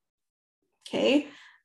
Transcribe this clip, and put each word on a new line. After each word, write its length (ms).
Okay. 420